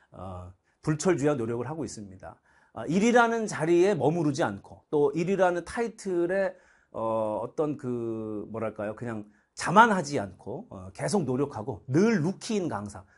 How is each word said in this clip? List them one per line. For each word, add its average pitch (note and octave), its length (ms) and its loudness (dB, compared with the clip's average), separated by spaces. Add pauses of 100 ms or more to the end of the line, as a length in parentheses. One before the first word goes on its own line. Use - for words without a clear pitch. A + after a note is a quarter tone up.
(120)
어, F#2 420 -12 (300)
불철주야 D3+ 520 2
노력을 A#2 320 -4
하고 D#3+ 160 -8
있습니다. F#2+ 560 -12 (340)
아, A2+ 120 -8
일위라는 A3+ 600 4
자리에 F3 480 4
머무르지 D3+ 480 0
않고 G2 480 -6
또 D3 200 4
일위라는 F3 520 2
타이틀에, F#3+ 920 -2 (380)
어, A2 520 -2
어떤 D3+ 320 -2
그, A2+ 760 -6
뭐랄까요? G#2+ 440 -4
그냥 A2+ 300 -8 (280)
자만하지 F3 680 4
않고, G2+ 500 -8
어, F#2+ 240 -14
계속 D3 300 0
노력하고 B2+ 640 -2
늘 F#3+ 360 4
루키인 F#3 460 -2
강사, G2+ 340 -8 (140)